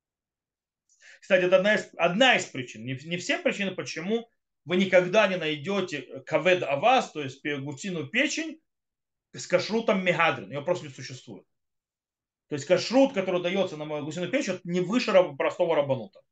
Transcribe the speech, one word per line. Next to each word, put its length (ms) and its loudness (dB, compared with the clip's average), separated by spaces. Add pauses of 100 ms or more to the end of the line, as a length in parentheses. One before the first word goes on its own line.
(1200)
Кстати, 220 4
это 120 6
одна 180 4
из, 220 -2
одна 400 4
из 100 -2
причин, 380 -10
не, 200 -8
не 120 -6
все 220 -4
причины, 340 -4
почему 560 -6 (360)
вы 120 -2
никогда 520 4
не 80 -2
найдете 880 -4
кавед 380 2
авас, 480 2
то 100 -8
есть 200 -10
пе-, 160 -4
гусиную 500 -8
печень 520 -4 (720)
с 140 -14
кашрутом 580 0
мегадрин. 460 0
Ее 120 -8
просто 240 -2
не 60 -16
существует. 520 -16 (1040)
То 80 -8
есть 100 -10
кашрут, 480 4
который 260 -2
дается 360 -2
на 260 -8
гусиную 280 -6
печень, 340 -2
не 160 0
выше 320 0
раб-, 240 6
простого 400 0
рабанута. 440 -2 (120)